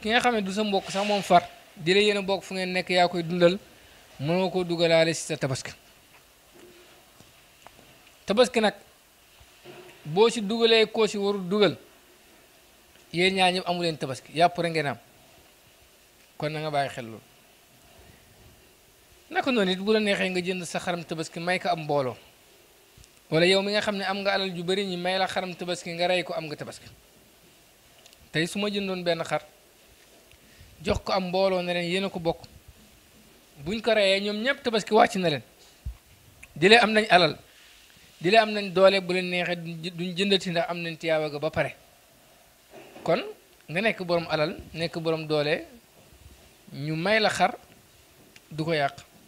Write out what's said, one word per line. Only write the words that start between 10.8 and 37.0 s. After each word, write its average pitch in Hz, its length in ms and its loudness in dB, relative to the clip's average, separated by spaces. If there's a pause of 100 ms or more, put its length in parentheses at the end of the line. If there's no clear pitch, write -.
koo 220 180 2
si 208 100 -6
warul 202 300 -2
dugal, 180 300 2 (1400)
yéen 180 220 2
ñaar 185 180 4
ñëpp 185 160 -4
amu 175 120 -2
leen 165 160 -2
tabaski, 135 360 -8
yàpp 175 240 2
rek 170 140 -2
ngeen 156 160 -2
am. 123 100 -4 (1400)
Kon 151 140 -6
na 156 80 -6
nga 156 120 -6
bàyyi 139 180 0
xel 123 160 -12
loolu. 110 160 -14 (2000)
Naka 330 220 -2
noonu 202 200 2
it, 185 80 -4
bu 202 140 0
la 220 60 4
neexee 196 300 0
nga 180 120 -2
jënd 185 240 -4
sa 180 140 -6
xaram 175 240 -6
tabaski 160 360 -8
may 175 200 -2
ko 190 100 -4
am 165 140 -4
mbooloo. 143 340 -2 (1120)
Wala 165 160 2
yow 190 160 4
mi 202 100 -2
nga 208 100 0
xam 202 160 -2
ne 196 80 -6
am 196 160 -4
nga 196 120 0
alal 196 220 -2
ju 175 80 -8
bari, 190 220 0
ñi 180 120 -6
may 180 200 -2
la 185 100 2
xaram 185 280 -4
tabaski, 175 380 -6
nga 175 140 0
rey 180 160 2
ko, 175 100 -8
am 165 120 -6
nga 147 100 -10
tabaski. - 320 -14 (1400)
Tey 160 160 -2
su - 120 -12
ma 208 100 -2
jëndoon 190 340 -6
benn 165 200 -2
xar, 156 180 -4 (1400)
jox 190 200 0
ko - 100 -6
am 190 160 0
mbooloo 185 320 2
ne 175 120 -2
leen 175 180 -2
yéen 196 140 0
a 190 40 -4
ko 185 100 -8
bokk, 165 220 -2 (1200)
buñ 208 180 -6
ko 226 120 2
reyee 196 280 4
ñoom 208 220 -4
ñëpp 269 200 -2
tabaski 220 300 -2
wàcc 233 240 6
na 180 120 0
leen. 135 140 -2 (1120)
Di 151 140 2
leen 226 140 10
am 220 80 2
nañ 214 180 4